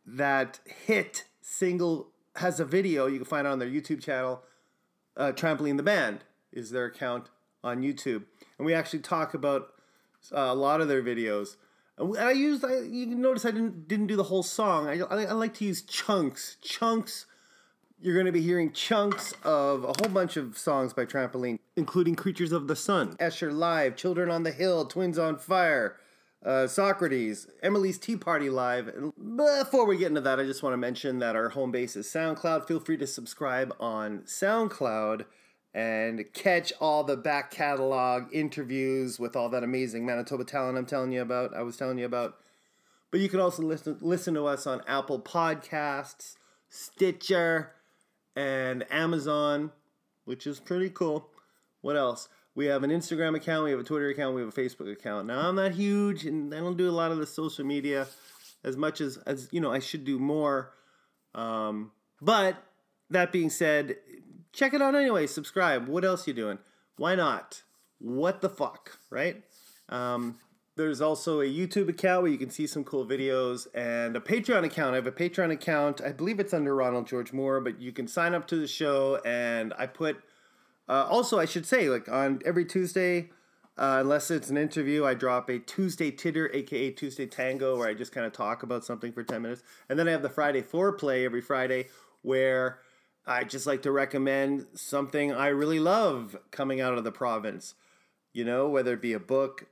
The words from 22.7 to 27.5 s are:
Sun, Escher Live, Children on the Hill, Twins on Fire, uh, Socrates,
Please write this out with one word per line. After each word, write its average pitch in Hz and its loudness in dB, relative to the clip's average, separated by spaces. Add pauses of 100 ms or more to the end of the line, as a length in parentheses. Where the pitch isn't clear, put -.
Sun, 160 0
Escher 160 -2
Live, 156 2
Children 180 0
on 170 0
the 160 0
Hill, 165 2
Twins 170 -2
on 160 0
Fire, 156 2 (480)
uh, 131 2
Socrates, 139 0 (160)